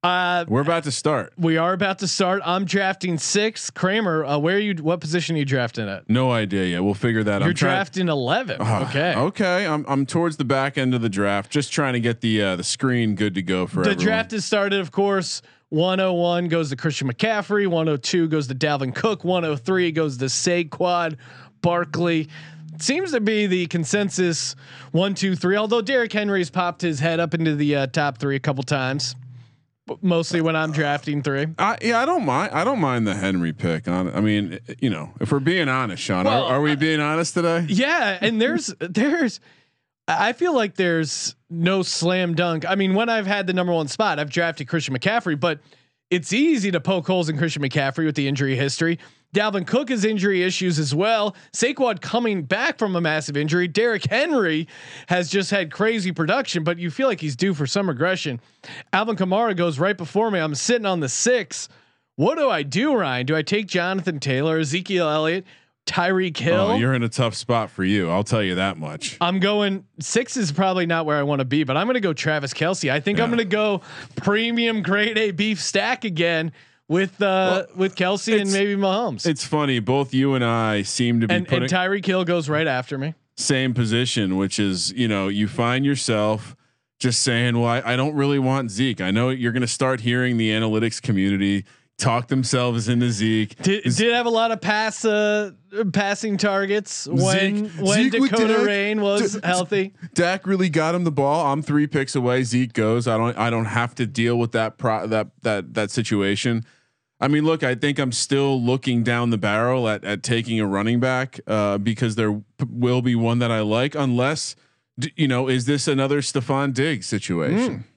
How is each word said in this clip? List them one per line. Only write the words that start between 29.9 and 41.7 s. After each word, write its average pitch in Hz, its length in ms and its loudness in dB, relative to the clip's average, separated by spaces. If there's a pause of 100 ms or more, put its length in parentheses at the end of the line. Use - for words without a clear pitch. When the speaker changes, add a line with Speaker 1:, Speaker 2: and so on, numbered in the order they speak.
Speaker 1:
mostly 170 380 0
when 160 160 2
I'm 156 160 0
drafting 147 500 -2
three. 139 240 -2 (120)
Speaker 2:
I, 202 240 0
yeah, 233 180 2
I 254 60 2
don't 330 180 0
mind. 147 280 0
I 156 120 0
don't 254 160 0
mind 123 260 2
the 95 80 0
Henry 92 380 0
pick. 82 340 -2
On, 90 280 -2
I 87 60 0
mean, 104 380 0 (220)
you 127 100 0
know, 78 300 -8
if - 100 -2
we're 143 100 2
being 165 280 0
honest, 127 340 -2
Sean, - 220 0
Speaker 1:
Well, - 200 2
Speaker 2:
are, - 100 0
are 139 60 2
we 151 120 2
Speaker 1:
uh, 147 40 0
Speaker 2:
being 156 240 0
honest 156 340 -2
today? 170 340 0
Speaker 1:
Yeah, 226 520 0
and 220 200 0
there's, 285 360 -2
<laughs> - 40 -20
there's, 247 580 0 (720)
I 196 240 2
feel 349 220 0
like 214 200 0
there's 165 600 0 (120)
no 175 340 0